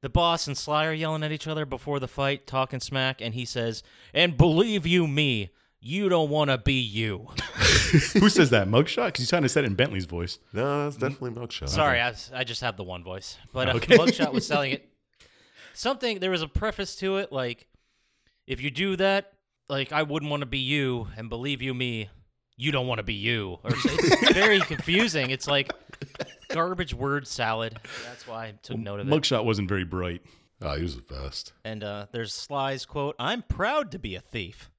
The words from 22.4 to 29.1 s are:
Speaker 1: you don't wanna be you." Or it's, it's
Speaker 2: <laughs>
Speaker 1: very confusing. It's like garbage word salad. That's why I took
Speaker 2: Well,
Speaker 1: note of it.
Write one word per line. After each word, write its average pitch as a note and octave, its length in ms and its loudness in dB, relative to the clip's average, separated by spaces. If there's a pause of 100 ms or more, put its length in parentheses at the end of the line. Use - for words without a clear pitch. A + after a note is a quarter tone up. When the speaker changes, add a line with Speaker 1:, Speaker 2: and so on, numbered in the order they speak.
Speaker 1:
you C#3 140 -2
don't B2+ 160 0
wanna A2 160 -4
be G#2+ 100 -4
you." G#2 500 -4
Or - 80 -8
it's, - 140 -2
it's - 480 6
Speaker 2:
<laughs> - 0 -
Speaker 1:
very G3+ 280 6
confusing. D#3+ 680 0
It's C3 180 -4
like C#3 240 0 (760)
garbage F3 460 -2
word C#3 320 -2
salad. A2+ 520 -4 (260)
That's B2 220 -16
why A2+ 200 -10
I G#2+ 40 -14 (120)
took A#2+ 140 -10
Speaker 2:
Well, A2+ 60 -6
Speaker 1:
note G2+ 180 -8
of B2 60 -6
it. C#3 40 2